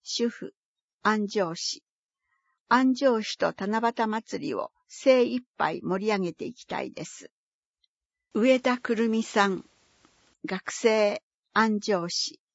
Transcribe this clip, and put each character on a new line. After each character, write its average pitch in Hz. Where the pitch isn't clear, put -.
主 -
婦、 -
安 208
城 180
市。 -
安 262
城 247
市 -
と 170
七 226
夕 233
祭 214
り 131
を -
精 254
一 247
杯 -
盛 190
り 220
上 202
げ 170
て -
い 240
き -
た 156
い -
で 165
す。 -
上 254
田 247
く 240
る 226
み 220
さ 202
ん、 190
学 -
生、 214
安 214
城 180
市。 -